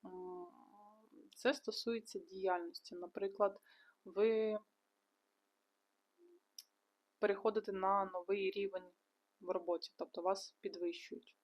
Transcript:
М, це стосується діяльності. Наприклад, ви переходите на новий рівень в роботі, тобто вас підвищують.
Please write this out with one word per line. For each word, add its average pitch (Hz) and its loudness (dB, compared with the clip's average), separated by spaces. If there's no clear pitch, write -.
М, 359 -10
це 262 4
стосується 226 -4
діяльності. 185 -2
Наприклад, 196 0
ви 214 4
переходите 208 2
на 190 4
новий 190 0
рівень 190 -4
в 180 -10
роботі, 175 0
тобто - -6
вас 190 0
підвищують. - -6